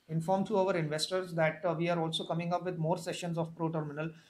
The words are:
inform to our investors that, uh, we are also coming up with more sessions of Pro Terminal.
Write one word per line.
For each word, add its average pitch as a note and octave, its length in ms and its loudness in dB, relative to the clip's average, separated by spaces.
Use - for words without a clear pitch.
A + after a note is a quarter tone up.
inform E3 360 2
to G#3+ 140 0
our F#3+ 180 4
investors E3+ 580 -2
that, D#3+ 300 2
uh, F3 120 2
we E3+ 120 2
are E3+ 120 2
also E3 240 0
coming E3+ 280 -2
up F3 120 0
with F3 140 -4
more D#3+ 180 2
sessions E3+ 400 -4
of E3 200 -2
Pro E3 120 0
Terminal. D#3 400 -4